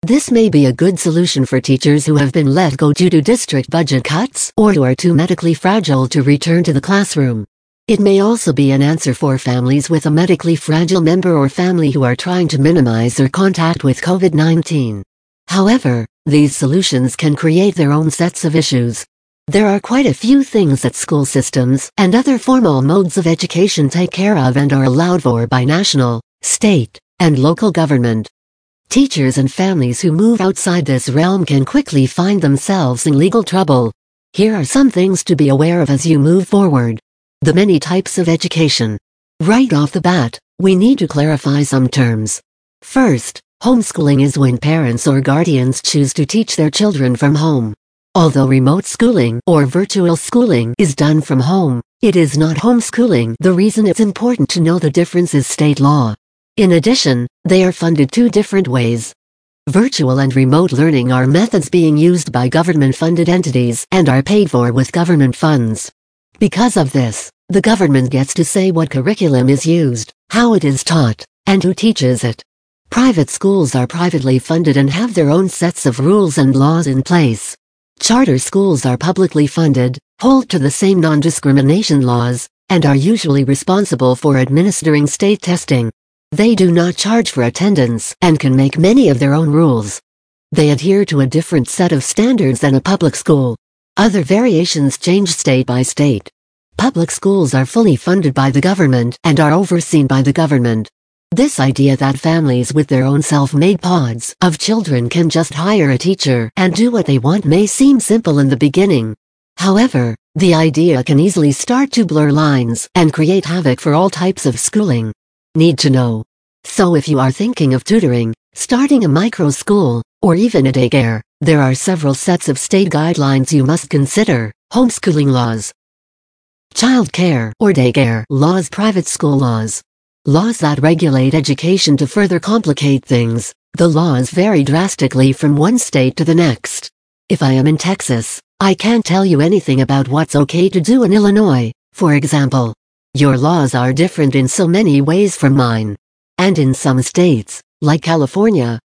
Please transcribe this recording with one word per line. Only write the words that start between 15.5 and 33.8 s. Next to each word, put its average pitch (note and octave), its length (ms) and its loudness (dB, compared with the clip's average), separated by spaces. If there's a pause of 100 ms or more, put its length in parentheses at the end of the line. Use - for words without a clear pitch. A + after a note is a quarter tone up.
these D3 280 2
solutions C#3 640 -2
can D3+ 180 0
create F3 400 0
their D3 160 0
own D#3 200 0
sets E3+ 340 -4
of D#3 100 -2
issues. B2 520 -2 (440)
There G#3 160 2
are G3+ 140 0
quite C4 240 0
a D#3+ 80 2
few C4+ 320 2
things E3 380 0
that B2+ 120 -4
school D3 300 -2
systems C3 720 -2
and F#3 180 2
other B3+ 240 2
formal G#3+ 440 2
modes E3+ 340 0
of F3 100 -2
education E3 640 0
take F3 220 -2
care G3 260 0
of B2+ 220 0
and C#3+ 160 0
are C3+ 100 2
allowed E3 380 0
for A#2 240 0
by B2+ 180 -2
national, C3+ 560 0 (220)
state, F#3 560 0 (200)
and D#3 200 2
local E3 340 0
government. A#2+ 560 0 (640)
Teachers D#3+ 480 0
and C3+ 120 0
families D#3 520 -2
who E3 100 0
move G#3+ 300 2
outside F3+ 420 -2
this C3 240 -2
realm E3+ 380 0
can C3+ 180 0
quickly D3+ 400 0
find F3+ 380 -2
themselves C#3 640 0
in D3 100 2
legal F#3+ 260 2
trouble. C#3+ 480 0 (440)